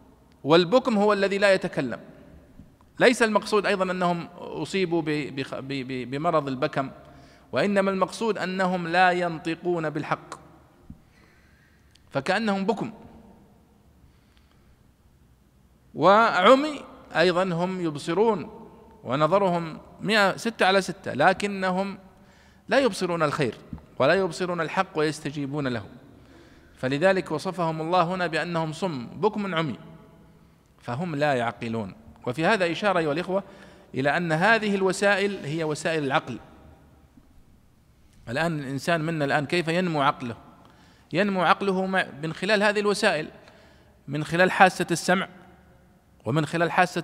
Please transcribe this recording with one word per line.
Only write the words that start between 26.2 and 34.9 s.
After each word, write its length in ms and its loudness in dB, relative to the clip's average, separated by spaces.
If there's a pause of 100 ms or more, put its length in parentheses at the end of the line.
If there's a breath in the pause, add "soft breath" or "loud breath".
فلذلك 560 0
وصفهم 500 -4
الله 220 2
هنا 240 -2
بأنهم 460 -2
صم 340 -4
بكم 480 -2
عمي، 200 -2 (1040)
فهم 360 -6
لا 180 2
يعقلون. 600 -4 (320)
وفي 180 -2
هذا 260 2
إشارة 280 0
أيها 120 0
الإخوة 320 -2 (520 loud breath)
إلى 220 0
أن 140 -2
هذه 440 2
الوسائل 680 0